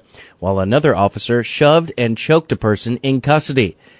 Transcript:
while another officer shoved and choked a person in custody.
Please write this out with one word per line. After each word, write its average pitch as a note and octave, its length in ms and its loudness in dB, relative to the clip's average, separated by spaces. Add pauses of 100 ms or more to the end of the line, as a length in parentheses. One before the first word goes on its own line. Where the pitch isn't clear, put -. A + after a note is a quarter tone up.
(400)
while F#2+ 180 -2
another A#2+ 360 2
officer G#2 480 0
shoved D#3+ 540 2
and A#2 220 -2
choked D#3+ 340 0
a - 40 0
person A2+ 420 -2
in C3+ 240 -2
custody. C#3 560 0 (220)